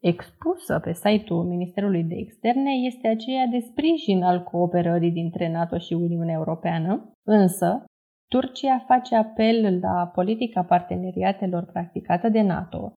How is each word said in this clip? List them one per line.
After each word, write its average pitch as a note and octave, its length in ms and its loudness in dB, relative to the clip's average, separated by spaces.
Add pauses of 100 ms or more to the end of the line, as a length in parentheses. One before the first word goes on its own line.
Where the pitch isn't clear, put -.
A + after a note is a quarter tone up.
expusă - 760 -2
pe - 140 -6
site-ul G#3 500 0
Ministerului F3 600 -2
de E3 120 -4
Externe C4+ 560 -2 (140)
este B3 220 -4
aceea B3+ 380 0
de B3 140 0
sprijin B3 640 0
al F3+ 200 2
cooperării E3+ 680 2
dintre E3+ 400 -4
nato E3 260 -2
și E3+ 160 -6
Uniunea E3+ 400 -2
Europeană, E3 800 -4 (160)
însă G3 560 4 (440)
Turcia C4 600 0
face B3 280 2
apel A3 640 2
la F3+ 340 -2
politica A3 500 -2
parteneriatelor F3+ 1000 -2
practicată F3 640 -4
de A3 120 4
nato F3+ 580 -2